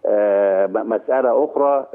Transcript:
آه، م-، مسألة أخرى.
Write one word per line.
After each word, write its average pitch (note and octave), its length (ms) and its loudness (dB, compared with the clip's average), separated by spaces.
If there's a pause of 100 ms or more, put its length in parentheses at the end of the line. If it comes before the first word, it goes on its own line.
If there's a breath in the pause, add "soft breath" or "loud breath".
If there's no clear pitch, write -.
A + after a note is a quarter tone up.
آه، G2+ 600 2
م-، G#2+ 220 -4
مسألة B2+ 560 0
أخرى. C#3+ 500 0